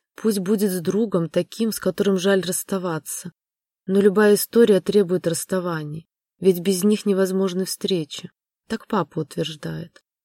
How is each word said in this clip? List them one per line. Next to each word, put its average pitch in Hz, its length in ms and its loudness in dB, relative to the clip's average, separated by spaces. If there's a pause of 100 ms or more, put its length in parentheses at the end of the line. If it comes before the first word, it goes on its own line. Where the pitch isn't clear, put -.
(160)
Пусть 208 240 -2
будет 190 320 0
с 185 80 -4
другом, 190 500 -2
таким, 214 420 -2
с - 80 -10
которым 190 380 0
жаль 190 240 2
расставаться. 175 920 -6 (540)
Но 190 140 2
любая 208 360 6
история 214 440 4
требует 185 480 2
расставаний, 165 800 -4 (320)
ведь 180 200 2
без 180 240 0
них 208 220 2
невозможны 190 600 0
встречи. - 680 -6 (360)
Так - 200 -8
папа 170 320 -2
утверждает. 160 840 -10 (220)